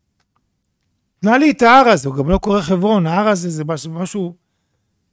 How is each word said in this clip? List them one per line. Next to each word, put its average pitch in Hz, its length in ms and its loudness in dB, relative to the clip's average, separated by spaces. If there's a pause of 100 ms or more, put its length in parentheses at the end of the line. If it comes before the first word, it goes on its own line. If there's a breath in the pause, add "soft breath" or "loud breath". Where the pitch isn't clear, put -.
(1200)
"תנה 220 180 2
לי 294 140 4
את 202 100 -4
ההר 247 260 6
הזה", 139 220 2
הוא 135 60 -8
גם 143 140 -2
לא 190 80 2
קורא 202 240 -2
חברון, 185 460 0
ההר 196 200 -2
הזה 180 220 -2
זה 156 140 -8
משהו, 160 280 -8
משהו, 175 440 -8 (760)